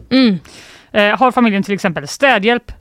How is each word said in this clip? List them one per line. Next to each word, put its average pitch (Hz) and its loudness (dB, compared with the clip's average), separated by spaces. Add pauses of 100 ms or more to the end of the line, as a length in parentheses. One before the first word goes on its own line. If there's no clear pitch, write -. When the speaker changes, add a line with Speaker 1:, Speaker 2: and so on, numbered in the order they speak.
(120)
Speaker 1:
Mm. 240 2 (520)
Speaker 2:
Eh, 208 0
har 254 2
familjen 220 0
till 202 -6
exempel 160 -4
städhjälp 233 0